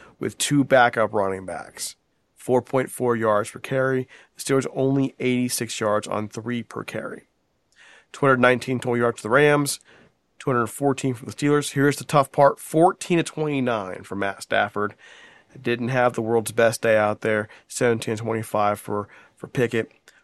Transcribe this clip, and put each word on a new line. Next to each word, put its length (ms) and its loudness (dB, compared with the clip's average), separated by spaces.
with 200 -6
two 260 2
backup 480 4
running 320 -2
backs. 520 -12
Four 280 0
point 300 -2
four 240 -2
yards 340 0
per 80 -14
carry. 480 -2
The 60 -12
Steelers 300 0
only 460 0
eighty-six 600 -2
yards 260 0
on 220 -4
three 340 -8
per 220 -12
carry. 400 -12
Two 80 -12
hundred 180 6
nineteen 400 4
total 180 -2
yards 240 0
for 60 -8
the 80 0
Rams, 460 4
two 120 -6
hundred 180 0
fourteen 460 -2
for 120 -16
the 60 -12
Steelers. 400 0
Here's 240 2
the 80 -10
tough 260 2
part, 300 4
fourteen 560 2
to 80 2
twenty-nine 800 -4
for 100 -12
Matt 300 -6
Stafford. 500 -2
Didn't 280 -2
have 240 2
the 100 -4
world's 300 -2
best 300 2
day 140 4
out 260 0
there, 260 0
seventeen 500 -2
twenty-five 640 -2
for, 300 -6
for 140 -16
Pickett. 420 -2